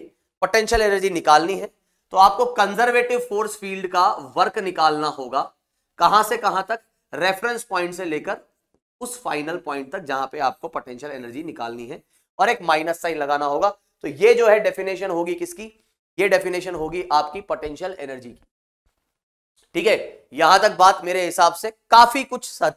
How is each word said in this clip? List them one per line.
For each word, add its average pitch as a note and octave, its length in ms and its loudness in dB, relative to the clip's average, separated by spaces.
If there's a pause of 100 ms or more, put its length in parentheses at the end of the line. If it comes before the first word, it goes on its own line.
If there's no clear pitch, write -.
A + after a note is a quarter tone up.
(420)
पोटेंशियल A3 400 2
एनर्जी G3 280 2
निकालनी D#3+ 440 4
है F#3 160 -8 (420)
तो - 60 -2
आपको G3 260 6 (100)
कंजर्वेटिव A#3+ 680 0
फोर्स G#3+ 360 -6
फील्ड F#3+ 320 -10
का F#3 180 2 (300)
वर्क G3+ 240 0
निकालना D#3 480 0
होगा। C3+ 340 -4 (560)
कहां F3+ 260 4
से A3+ 140 -2
कहां F#3+ 260 -2
तक? A3+ 160 -6 (320)
रेफरेंस F#3+ 520 -2
पॉइंट F3 300 -4
से F#3 100 -8
लेकर D#3+ 320 -6 (640)
उस - 220 -12
फाइनल D3+ 360 -6
पॉइंट C#3 340 -10
तक G3 120 -8
जहां C3+ 220 -6
पे D3 140 -12
आपको B2+ 280 -4
पोटेंशियल C3 440 -12
एनर्जी B2 320 -14
निकालनी A#2+ 420 -12
है, D#3+ 160 -16 (360)
और F#3+ 100 2
एक A#3 160 -2
माइनस E3 380 0
साइन E3 160 -4
लगाना D3 280 0
होगा। D#3 220 0 (360)
तो E3 40 -6
ये F3 260 6
जो A#3 140 4
है G#3+ 120 6
डेफिनेशन F#3 500 -4
होगी F3 240 -2
किसकी? F3 320 -10 (520)
ये G3 100 2
डेफिनेशन F3+ 460 0
होगी D#3+ 380 -6
आपकी D3+ 300 0
पोटेंशियल D#3+ 580 -8
एनर्जी C3+ 280 -14
की। G#2 140 -20 (1300)
ठीक F3+ 120 0
है, - 460 -2
यहां D#3+ 260 6
तक G3+ 180 2
बात F#3 280 4
मेरे F3+ 200 -2
हिसाब E3+ 300 2
से A3 160 -8
काफी A#3+ 540 4
कुछ - 380 -10
हद D#3 140 0